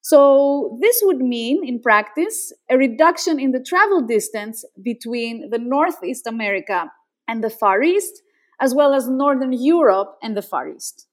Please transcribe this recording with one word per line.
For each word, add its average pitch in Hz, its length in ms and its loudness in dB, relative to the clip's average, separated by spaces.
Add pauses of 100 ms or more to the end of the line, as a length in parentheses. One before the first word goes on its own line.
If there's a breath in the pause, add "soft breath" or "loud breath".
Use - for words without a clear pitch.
So 277 800 4
this 466 220 2
would 359 140 2
mean, 247 460 -2
in 240 160 -6
practice, 233 720 -2 (160)
a 254 80 2
reduction 294 640 2
in 262 140 0
the 254 100 -2
travel 370 400 2
distance 220 640 -4 (180)
between 233 680 -8
the 233 80 -4
Northeast 269 680 -4
America 202 640 -4 (380)
and 226 160 -6
the 220 40 0
Far 208 320 0
East, 359 420 -2 (380)
as 262 140 0
well 285 180 4
as 269 160 0
Northern 262 440 0
Europe 247 680 0
and 220 160 -8
the 202 60 -6
Far 147 260 -8
East. - 440 -18